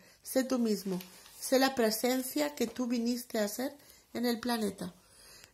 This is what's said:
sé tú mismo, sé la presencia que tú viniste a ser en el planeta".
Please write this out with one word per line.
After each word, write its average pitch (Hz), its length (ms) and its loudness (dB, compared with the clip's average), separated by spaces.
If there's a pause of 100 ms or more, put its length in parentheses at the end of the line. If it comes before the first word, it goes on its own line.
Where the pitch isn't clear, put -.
(220)
sé 262 200 2
tú 254 160 0
mismo, 196 400 0 (400)
sé - 200 2
la 262 160 4
presencia 254 800 0
que 233 120 0
tú 247 200 -4
viniste 240 520 -2
a 208 80 2
ser 254 300 -6 (380)
en 233 120 0
el 233 140 2
planeta". 214 540 -2 (600)